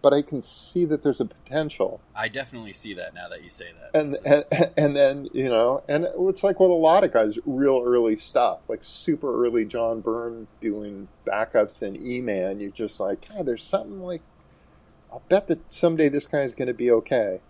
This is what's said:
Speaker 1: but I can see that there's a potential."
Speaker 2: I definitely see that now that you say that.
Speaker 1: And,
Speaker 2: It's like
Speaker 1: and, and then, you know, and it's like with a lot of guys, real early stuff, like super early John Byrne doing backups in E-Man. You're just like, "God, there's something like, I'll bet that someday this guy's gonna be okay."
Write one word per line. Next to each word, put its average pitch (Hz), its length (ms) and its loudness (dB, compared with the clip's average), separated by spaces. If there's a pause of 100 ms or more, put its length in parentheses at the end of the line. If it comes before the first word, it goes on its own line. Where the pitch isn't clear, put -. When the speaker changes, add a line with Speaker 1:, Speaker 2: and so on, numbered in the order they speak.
Speaker 1:
but 139 120 6
I 143 100 4
can 143 180 -6
see - 440 -4
that 151 180 -2
there's 143 180 0
a 117 40 0
potential." - 760 -6 (140)
Speaker 2:
I 110 120 -4
definitely 113 460 -10
see 104 220 -12
that 87 180 -12
now 87 160 -14
that 85 140 -16
you 90 80 -20
say 87 160 -16 (120)
that. 135 180 -2
Speaker 1:
And, 147 180 0
Speaker 2:
It's - 100 -12
like 143 260 4
Speaker 1:
and, 151 260 0
and 147 180 2
then, 139 380 2
you 131 160 -2
know, 120 380 2
and 156 200 0 (200)
it's 190 160 -2
like 196 160 0
with 185 120 8
a - 20 4
lot 165 300 6
of 180 100 0
guys, 110 320 2
real 135 400 2
early 117 320 4
stuff, 113 500 0
like 113 160 -6
super 127 600 -2
early 117 200 0
John 113 360 -4
Byrne 113 460 -6 (140)
doing 104 460 -6 (180)
backups 104 580 -2
in 98 120 -8 (100)
E-Man. 104 540 -4
You're 101 120 -10
just - 280 -8
like, - 300 -6
"God, 202 160 -8
there's 120 180 -6
something 196 380 -6
like, 180 200 -10 (920)
I'll 123 180 -16
bet 196 180 2
that - 240 -2
someday 160 380 2
this 139 160 -2
guy's 139 300 -2
gonna 123 180 -4
be 120 180 0
okay." 110 480 2 (100)